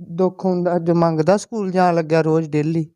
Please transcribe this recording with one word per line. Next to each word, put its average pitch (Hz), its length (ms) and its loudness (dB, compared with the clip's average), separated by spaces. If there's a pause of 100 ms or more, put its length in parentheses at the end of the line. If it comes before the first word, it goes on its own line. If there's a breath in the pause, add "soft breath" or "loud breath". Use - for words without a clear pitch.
ਦੁੱਖ 180 440 -4
ਹੁੰਦਾ, 180 300 0
ਅੱਜ 170 160 0
ਮੰਗਦਾ 170 460 2
ਸਕੂਲ 202 340 -6
ਜਾਣ 180 240 2
ਲੱਗਿਆ 160 260 0
ਰੋਜ਼ 160 280 0
ਡੇਲੀ। 156 460 -2